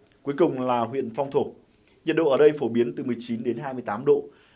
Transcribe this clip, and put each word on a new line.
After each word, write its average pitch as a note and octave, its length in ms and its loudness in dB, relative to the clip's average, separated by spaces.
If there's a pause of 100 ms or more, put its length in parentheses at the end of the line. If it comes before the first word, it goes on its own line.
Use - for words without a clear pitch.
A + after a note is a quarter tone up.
(220)
Cuối C#3 160 -6
cùng C#3+ 240 2
là B2 180 0
huyện A#2+ 360 -4
Phong C#3 160 -4
Thổ. B2+ 140 0 (600)
Nhiệt D#3+ 100 0
độ D#3+ 140 4
ở B2+ 80 4
đây D3+ 220 8
phổ B2 100 -2
biến A#2 260 0
từ D3 80 -8
mười A#2+ 160 -4
chín A#2 240 -8
đến A#2 140 -4
hai C3+ 160 -8
mươi B2 120 -10
tám A2 200 -6
độ C#3+ 180 4 (320)